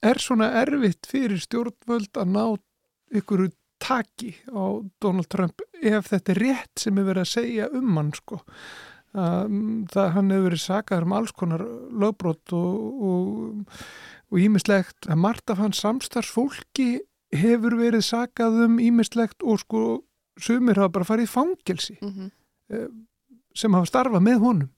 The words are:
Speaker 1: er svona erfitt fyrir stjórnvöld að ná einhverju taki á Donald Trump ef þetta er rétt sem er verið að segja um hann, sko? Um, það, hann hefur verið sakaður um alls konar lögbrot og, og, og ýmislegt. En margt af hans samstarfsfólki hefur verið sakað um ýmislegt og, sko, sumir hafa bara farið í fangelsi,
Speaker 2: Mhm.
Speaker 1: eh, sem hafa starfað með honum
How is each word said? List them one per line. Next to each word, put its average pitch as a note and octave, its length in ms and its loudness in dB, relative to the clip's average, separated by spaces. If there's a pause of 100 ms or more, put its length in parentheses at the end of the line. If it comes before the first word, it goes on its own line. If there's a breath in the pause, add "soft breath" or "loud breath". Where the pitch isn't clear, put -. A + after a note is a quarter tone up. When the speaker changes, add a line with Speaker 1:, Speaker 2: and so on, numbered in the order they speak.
Speaker 1:
er B3 160 4
svona A3+ 360 0
erfitt B3 520 0
fyrir A#3 320 -2
stjórnvöld A#3 800 -4
að F3+ 120 0
ná G#3 120 2 (680)
einhverju F#3+ 400 0 (280)
taki A#3+ 640 -4
á A3+ 200 -6 (340)
Donald F#3 340 -2
Trump F#3+ 320 -2 (100)
ef G#3+ 380 0
þetta G3 240 0
er F#3+ 40 0
rétt B3 440 -2
sem G3 160 0
er G3 80 0
verið F#3 160 0
að - 80 -4
segja A#3 400 -2
um B3+ 240 0
hann, D3 180 0
sko? - 260 -14 (720 loud breath)
Um, G3+ 760 -2
það, G3 240 0
hann G3 200 2
hefur F#3+ 160 2
verið E3+ 160 -2
sakaður F#3+ 400 -2
um F3 140 0
alls A3+ 160 -4
konar E3+ 300 -4 (280)
lögbrot G3+ 640 -2
og, G#3+ 460 -4
og, G3+ 760 -4 (480 loud breath)
og F#3 120 2
ýmislegt. G3 720 2
En D#3 80 2
margt G#3+ 320 0
af F#3+ 80 -2
hans G3+ 240 0
samstarfsfólki B3 1080 -2 (400)
hefur A#3 420 4
verið A#3 320 2
sakað A#3 560 0
um A#3 160 6
ýmislegt A#3 640 2
og, A3 160 2
sko, A3 220 -4 (560)
sumir A#3+ 420 2
hafa F#3+ 160 2
bara F3+ 140 -2
farið A3 180 2
í - 60 -8
fangelsi, B3 680 -2
Speaker 2:
Mhm. G3 320 -10 (380)
Speaker 1:
eh, A3+ 180 -8 (680)
sem G#3+ 200 2
hafa F3+ 160 2
starfað A#3+ 320 2
með A#3+ 160 6
honum G3 380 2